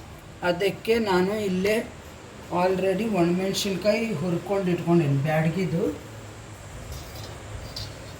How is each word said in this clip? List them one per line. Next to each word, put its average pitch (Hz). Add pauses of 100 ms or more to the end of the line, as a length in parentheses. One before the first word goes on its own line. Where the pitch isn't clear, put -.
(440)
ಅದಕ್ಕೆ 190
ನಾನು 196
ಇಲ್ಲೇ 202 (640)
already 190
ಒಣಮೆಣ್ಸಿನ್ಕಾಯಿ 190
ಹುರ್ಕೊಂಡು 180
ಇಟ್ಕೊಂಡೇನಿ 165
ಬ್ಯಾಡಗಿದು. 160 (2250)